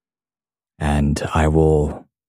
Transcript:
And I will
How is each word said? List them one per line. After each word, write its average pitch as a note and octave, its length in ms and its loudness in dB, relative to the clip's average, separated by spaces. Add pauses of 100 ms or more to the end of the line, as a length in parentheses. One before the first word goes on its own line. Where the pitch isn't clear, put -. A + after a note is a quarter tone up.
(760)
And D2 560 -2
I D#2 140 2
will D#2 580 0 (240)